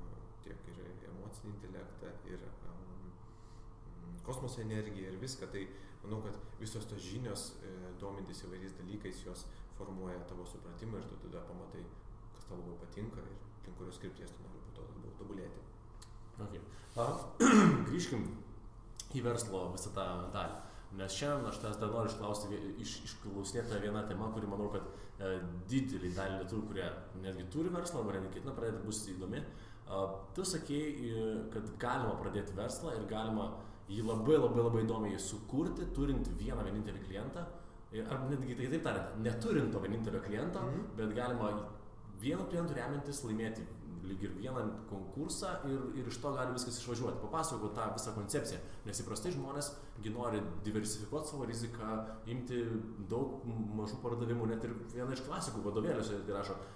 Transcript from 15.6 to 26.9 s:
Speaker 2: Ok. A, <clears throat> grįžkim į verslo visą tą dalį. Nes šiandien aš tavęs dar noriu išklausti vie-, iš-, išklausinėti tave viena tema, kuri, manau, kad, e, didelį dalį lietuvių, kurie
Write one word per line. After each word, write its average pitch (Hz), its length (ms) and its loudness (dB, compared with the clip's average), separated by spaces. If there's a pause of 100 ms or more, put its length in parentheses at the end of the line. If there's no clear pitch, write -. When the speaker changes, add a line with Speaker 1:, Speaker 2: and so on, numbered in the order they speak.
Speaker 2:
Ok. 98 200 -6 (380)
A, 117 140 4 (420)
<clears throat> 175 400 12
grįžkim 117 360 2 (840)
į 131 140 0
verslo 110 460 2
visą - 240 -2
tą 95 140 2 (220)
dalį. 90 320 0 (320)
Nes 95 180 -2
šiandien 143 380 2
aš 98 100 -2
tavęs 104 220 0
dar 107 100 2
noriu 113 200 2
išklausti 104 380 0
vie-, 98 280 -2
iš-, - 260 -4
išklausinėti 101 640 -2
tave 104 140 2
viena 104 220 2
tema, 104 260 0
kuri, 110 160 0
manau, 98 240 2
kad, 95 140 0 (300)
e, 95 180 0 (320)
didelį 101 480 2
dalį 95 260 0
lietuvių, 104 280 0
kurie 95 200 0 (300)